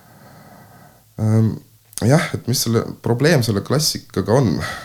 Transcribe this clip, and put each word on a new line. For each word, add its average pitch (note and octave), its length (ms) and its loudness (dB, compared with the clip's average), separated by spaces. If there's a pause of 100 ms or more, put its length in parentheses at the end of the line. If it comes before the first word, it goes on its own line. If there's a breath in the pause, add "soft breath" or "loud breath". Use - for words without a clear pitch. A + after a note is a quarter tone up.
(1200 loud breath)
ähm, A2 320 2 (460)
jah, D3 360 2
et - 140 -8
mis A#2+ 160 -2
selle A2+ 180 0 (200)
probleem B2+ 420 2
selle G#2 180 0
klassikaga G#2+ 720 -2
on, A#2 220 2 (300 loud breath)